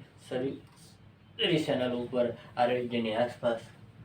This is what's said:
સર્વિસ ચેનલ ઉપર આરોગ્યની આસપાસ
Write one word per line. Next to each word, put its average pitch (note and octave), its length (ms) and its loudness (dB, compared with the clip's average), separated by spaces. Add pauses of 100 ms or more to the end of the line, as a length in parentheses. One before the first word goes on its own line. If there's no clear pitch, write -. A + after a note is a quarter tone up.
(300)
સર્વિસ - 1400 -4
ચેનલ B2 260 0
ઉપર A#2+ 420 0 (240)
આરોગ્યની A#2+ 580 2
આસપાસ A#2+ 440 0 (460)